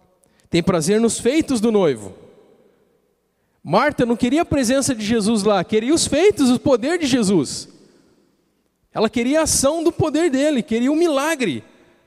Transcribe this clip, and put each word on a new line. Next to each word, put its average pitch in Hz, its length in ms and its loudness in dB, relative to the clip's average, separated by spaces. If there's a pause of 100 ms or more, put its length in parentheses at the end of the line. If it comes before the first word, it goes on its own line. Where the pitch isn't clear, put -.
(500)
Tem 170 120 2
prazer 180 380 0
nos 233 200 0
feitos 269 420 0
do 233 100 2
noivo. 135 420 0 (1500)
Marta 247 420 0
não 233 120 0
queria 247 240 0
a 339 40 -4
presença 269 480 0
de 214 120 -8
Jesus 220 380 0
lá, 196 200 0
queria 220 300 0
os 330 120 0
feitos, 302 460 2
o 247 80 2
poder 277 400 0
de 320 80 -2
Jesus. 202 640 0 (1200)
Ela 208 160 -2
queria 254 300 -2
a 320 40 0
ação 302 380 0
do 320 100 0
poder 320 380 0
dele, 269 320 0
queria 240 300 -2
o 311 40 0
milagre. 277 680 -2 (440)